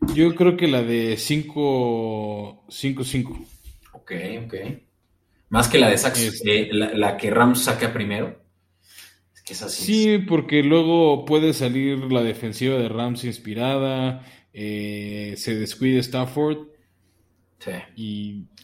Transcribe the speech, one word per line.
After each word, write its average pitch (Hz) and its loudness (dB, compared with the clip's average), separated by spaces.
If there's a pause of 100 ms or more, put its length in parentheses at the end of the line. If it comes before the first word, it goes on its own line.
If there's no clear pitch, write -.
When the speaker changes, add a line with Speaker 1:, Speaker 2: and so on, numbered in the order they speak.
(160)
Speaker 1:
Yo 165 4
creo 175 4
que 175 2
la 131 2
de 117 0
cinco, 117 -2
cinco 135 -4
cinco. 127 -4 (540)
Speaker 2:
Ok, - -20 (340)
ok. 113 -12 (960)
Más 120 2
que - 2
la 123 6
de 101 4
sacks, 127 -2
Speaker 1:
Este. 104 0
Speaker 2:
eh, 104 -6
la, 107 -2
la - 0
que 107 -4
Rams 120 4
saquea 120 -2
primero. 104 -6 (920)
Es - -20
que - -16
esa 101 -10
sí - -8
Speaker 1:
Sí, 214 4
Speaker 2:
es. 202 4
Speaker 1:
porque 147 4
luego 160 6
puede 156 4
salir 135 0 (120)
la 123 4
defensiva 117 -2
de 117 0
Rams 120 -4
inspirada, 131 -4 (280)
eh, 104 -8
se - -4
descuide 127 0
Stafford. 135 -2 (920)
Speaker 2:
Sí. - -12 (240)
Speaker 1:
Y, 104 -10 (180)